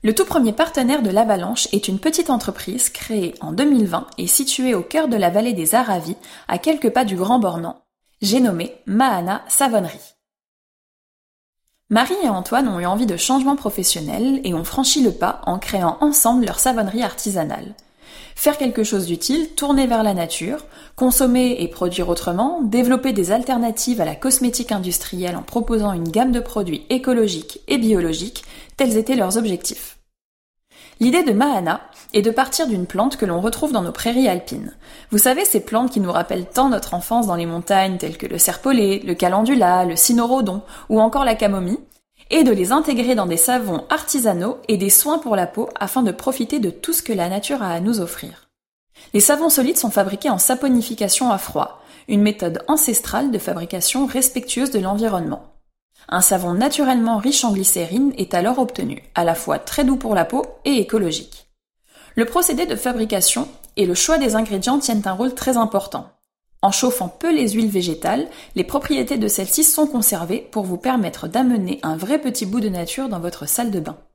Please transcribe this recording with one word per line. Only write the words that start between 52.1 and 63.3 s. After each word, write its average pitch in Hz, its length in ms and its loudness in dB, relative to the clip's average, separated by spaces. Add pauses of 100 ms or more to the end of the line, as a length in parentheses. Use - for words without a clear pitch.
méthode 196 440 -2
ancestrale 277 640 0
de 214 60 -2
fabrication 180 720 -2
respectueuse 254 640 -2
de 214 80 0
l'environnement. 190 720 -2 (560)
Un 180 120 2
savon 180 320 2
naturellement 240 640 2
riche 262 260 0
en 233 80 2
glycérine 190 640 0
est - 160 -4
alors 214 260 2
obtenu, - 440 -4 (120)
à 175 80 2
la 165 120 2
fois 147 240 -2
très - 240 -2
doux 262 140 4
pour 220 180 -2
la 165 100 4
peau 262 200 -2 (180)
et 277 140 2
écologique. 190 720 -2 (680)
Le 226 100 2
procédé 349 400 0
de 285 100 -4
fabrication 220 720 -2 (300)